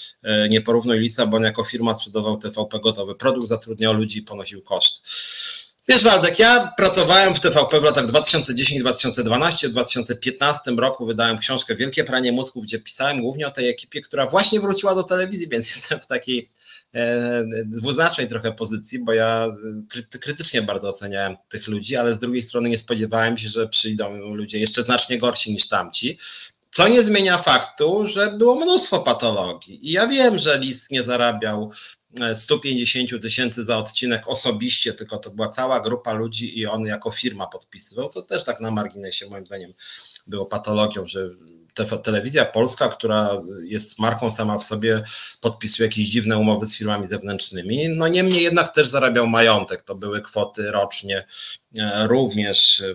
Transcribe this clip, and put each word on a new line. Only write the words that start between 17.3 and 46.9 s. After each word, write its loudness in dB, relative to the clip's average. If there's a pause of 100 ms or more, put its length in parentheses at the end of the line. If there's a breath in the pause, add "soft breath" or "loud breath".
dwuznacznej -2
trochę -6
pozycji, -8
bo -2
ja, 2
e, -4 (380)
kryty-, -12
krytycznie -4
bardzo -4
oceniałem -6 (120)
tych -14
ludzi, -4
ale 0
z -8
drugiej -4
strony -4
nie 0
spodziewałem -2
się, -6
że -4
przyjdą 0
ludzie -8
jeszcze 2
znacznie 0
gorsi 0
niż 2
tamci. -2 (540 loud breath)
Co 6
nie 8
zmienia 4
faktu, 2
że 0
było 4
mnóstwo 2
patologii. -2
I -2
ja 2
wiem, 4
że 4
Lis -6
nie -2
zarabiał, -2 (500 loud breath)
e, -2
stu 0
pięćdziesięciu -2
tysięcy -2
za 0
odcinek -2
osobiście, -2
tylko -12
to -16
była -6
cała -2
grupa -6
ludzi -6
i -4
on -4
jako -6
firma -6
podpisywał, -12
co -12
też -4
tak -6
na -6
marginesie -6
moim -16
zdaniem -16 (540 loud breath)
było -8
patologią, -2
że -8 (440)
te-, -4
telewizja 0
polska, 0
która -2 (200)
jest -8
marką 0
sama -2
w 0
sobie, -2 (380 loud breath)
podpisuje 0
jakieś -2
dziwne 0
umowy 2
z 0
firmami -4